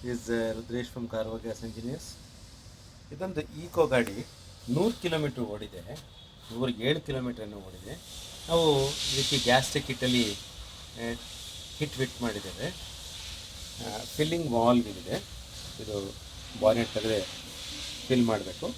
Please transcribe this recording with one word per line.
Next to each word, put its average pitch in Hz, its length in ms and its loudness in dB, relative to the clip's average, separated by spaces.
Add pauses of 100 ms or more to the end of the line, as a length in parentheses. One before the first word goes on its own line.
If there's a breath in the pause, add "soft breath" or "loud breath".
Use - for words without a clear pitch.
(120)
is, 120 100 -2 (140)
uh, - 20 4 (200)
ರುದ್ರೇಶ್ 117 360 -4
from 123 180 -6
ಕಾರ್ವಾ 110 320 -2
ಗ್ಯಾಸ್ 110 240 -6
ಇಂಜಿನಿಯರ್ಸ್. 113 400 -8 (1040)
ಇದೊಂದು 156 280 -4 (220)
ಈಕೋ 175 280 6
ಗಾಡಿ 117 240 4 (600)
ನೂರು 208 260 6
ಕಿಲೋಮೀಟರ್ 147 520 0
ಓಡಿದೆ, 104 280 -8 (720)
ನೂರ 123 180 0 (180)
ಏಳು 156 200 4
ಕಿಲೋಮೀಟರ್ 123 400 -2
ಏನೋ 104 200 -10
ಓಡಿದೆ. 92 260 -12 (540)
ನಾವು 165 180 6 (460)
ಇದಕ್ಕೆ 135 340 4
ಗ್ಯಾಸ್ 127 300 8
ಟಿಕೆಟಲ್ಲಿ, 123 560 4
ಆ, - 800 -8 (680)
ಹಿಟ್ 147 240 -4
ವಿಟ್ 123 240 -2
ಮಾಡಿದ್ದೇವೆ. 101 440 -2 (1160)
ಆ, - 20 -4 (280)
ಫಿಲ್ಲಿಂಗ್ 160 420 2
ವಾಲ್ವ್ 117 380 8
ಇದೆ, 95 240 -4 (680)
ಇದು 104 120 -2 (680)
ಬಾನೆಟ್ 113 320 6
ತೆಗೆದ್ರೆ 107 240 2 (880)
ಫಿಲ್ 123 240 8
ಮಾಡಬೇಕು. 101 440 -2